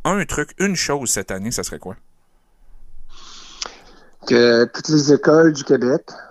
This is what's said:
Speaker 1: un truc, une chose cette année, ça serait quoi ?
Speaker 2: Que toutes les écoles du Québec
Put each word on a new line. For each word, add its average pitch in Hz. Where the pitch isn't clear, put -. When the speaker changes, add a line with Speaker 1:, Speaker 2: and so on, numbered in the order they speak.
Speaker 1:
un 180
truc, -
une 196
chose 143
cette -
année, 98
ça 127
serait -
quoi ? 92
Speaker 2:
Que 120
toutes -
les 147
écoles 156
du 139
Québec 131